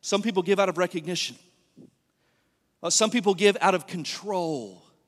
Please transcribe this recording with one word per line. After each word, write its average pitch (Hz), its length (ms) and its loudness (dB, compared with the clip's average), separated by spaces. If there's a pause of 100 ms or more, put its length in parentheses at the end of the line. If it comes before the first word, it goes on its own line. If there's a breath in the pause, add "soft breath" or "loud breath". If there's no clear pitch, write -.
Some 202 160 0
people 196 220 0
give 185 160 2
out 196 100 4
of 165 100 -4
recognition. 175 580 -4 (1500)
Uh, 170 80 -2
some 220 180 4
people 208 260 2
give 196 260 4
out 185 140 4
of 180 120 -2
control. 160 960 -6 (260)